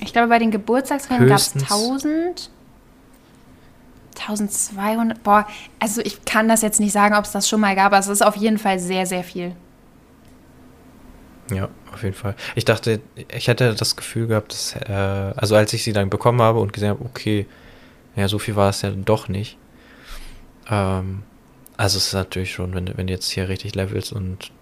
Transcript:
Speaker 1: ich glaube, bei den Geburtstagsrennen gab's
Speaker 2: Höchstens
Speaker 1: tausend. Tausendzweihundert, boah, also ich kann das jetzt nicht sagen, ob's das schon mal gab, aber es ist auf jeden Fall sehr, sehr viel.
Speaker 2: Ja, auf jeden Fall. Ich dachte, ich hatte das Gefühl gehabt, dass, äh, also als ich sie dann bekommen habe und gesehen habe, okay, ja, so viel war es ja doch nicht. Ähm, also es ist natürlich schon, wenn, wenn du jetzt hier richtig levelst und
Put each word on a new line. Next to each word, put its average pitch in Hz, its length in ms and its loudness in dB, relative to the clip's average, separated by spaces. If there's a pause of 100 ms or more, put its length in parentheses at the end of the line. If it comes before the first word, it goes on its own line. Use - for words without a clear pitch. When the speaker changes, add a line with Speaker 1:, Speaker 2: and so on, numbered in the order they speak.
Speaker 1:
ich - 80 -12
glaube, 233 160 4
bei 233 100 6
den 226 120 2
Geburtstagsrennen 247 800 2
gab's - 260 4
Speaker 2:
Höchstens 139 140 -2
Speaker 1:
tausend. 302 840 -2 (1600)
Tausendzweihundert, 214 1080 -2
boah, 208 240 6 (320)
also 220 240 -2
ich - 220 -8
kann 220 240 2
das 226 140 4
jetzt 214 180 0
nicht 208 120 2
sagen, 208 220 4
ob's 208 180 2
das 196 160 -2
schon 220 120 2
mal 196 140 4
gab, 190 120 4
aber 202 120 6
es 196 100 0
ist 202 160 2
auf 208 120 4
jeden 214 220 2
Fall 196 200 0
sehr, 185 280 -2
sehr 180 180 -4
viel. 180 300 -8 (2000)
Speaker 2:
Ja, 95 160 -4 (240)
auf - 100 -14
jeden 95 120 -4
Fall. 101 200 -6 (200)
Ich 127 100 -2
dachte, 110 360 0 (340)
ich 117 140 -4
hatte 120 260 2
das - 220 -2
Gefühl - 300 -6
gehabt, 110 260 -2
dass, - 220 -8
äh, - 180 -8 (440)
also 107 180 2
als 107 180 6
ich 113 120 -4
sie 113 80 -2
dann 98 180 2
bekommen 120 320 2
habe 113 180 4
und 101 120 -2
gesehen 104 180 -2
habe, 101 140 -4
okay, 107 420 -2 (680)
ja, 101 100 0
so 104 120 0
viel 104 180 -6
war 98 140 4
es - 120 -4
ja 101 80 -2
doch 98 380 -2
nicht. 98 300 -6 (1120)
Ähm, 95 540 -2 (540)
also 98 220 0
es - 100 -2
ist - 60 -6
natürlich 92 380 -4
schon, 90 220 -6
wenn, 92 220 -6
wenn 95 100 -4
du 95 60 -2
jetzt - 180 -6
hier 95 200 -4
richtig 98 240 -6
levelst 95 400 -4
und 92 360 -8 (100)